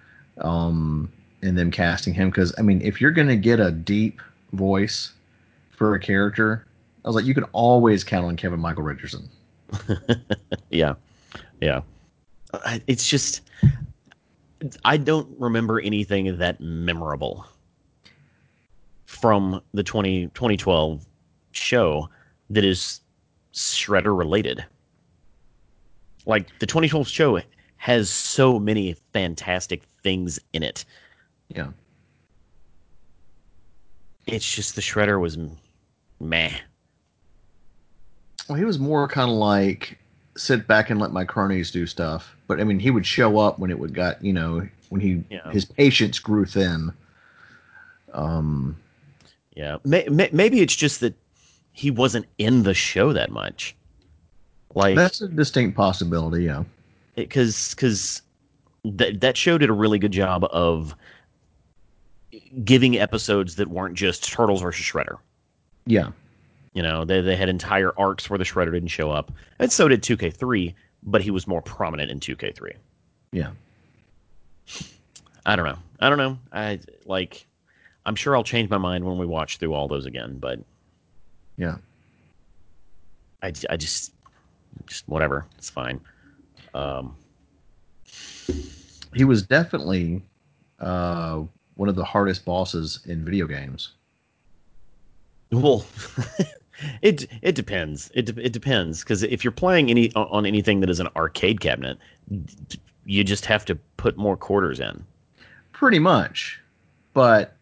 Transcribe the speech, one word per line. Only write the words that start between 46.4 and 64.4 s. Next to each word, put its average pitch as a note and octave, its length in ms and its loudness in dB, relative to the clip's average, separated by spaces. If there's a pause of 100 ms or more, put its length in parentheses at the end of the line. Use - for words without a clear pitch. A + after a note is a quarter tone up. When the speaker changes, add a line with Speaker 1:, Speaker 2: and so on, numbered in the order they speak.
Speaker 1:
thin. E2+ 460 0 (1200)
Um, D2+ 640 -4 (800)
Speaker 2:
Yeah. D2+ 300 -8
May-, D#3 240 2
may-, D3+ 240 4
maybe A3 280 4
it's D#3 140 2
just - 260 0
that A#2+ 120 0 (600)
he C#3+ 180 -2
wasn't A#2+ 340 2 (120)
in A#2 260 4
the F#2+ 100 4
show G#2 400 2
that A#1 180 -2
much. G1+ 440 -10 (1000)
Like, G2 200 4
Speaker 1:
That's F3+ 260 4
a G#3 60 -6
distinct C#3 500 0
possibility, E2+ 680 0
yeah. D2 180 -2 (520)
Speaker 2:
it, A#2 140 -6
'cause, A#2+ 460 0
'cause - 460 -2 (760)
th-, - 220 2
that B2+ 180 4
show E3+ 200 4
did D3 120 4
a A2 40 4
really G#2 260 4
good G2+ 140 2
job F#2 380 2
of D#2+ 440 0 (1700)
giving B2 340 6
episodes G2+ 580 0
that G2+ 140 -2
weren't F2+ 260 -6
just F#2 280 -2
Turtles G#2 380 2